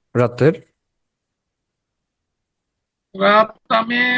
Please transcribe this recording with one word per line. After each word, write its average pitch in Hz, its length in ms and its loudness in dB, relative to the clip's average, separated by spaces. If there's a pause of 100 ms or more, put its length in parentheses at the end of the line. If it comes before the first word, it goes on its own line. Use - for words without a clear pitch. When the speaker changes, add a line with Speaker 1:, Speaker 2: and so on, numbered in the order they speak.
(160)
Speaker 1:
রাতের? 123 380 0 (2750)
Speaker 2:
রাত 214 520 0
আমি, 233 300 -2 (160)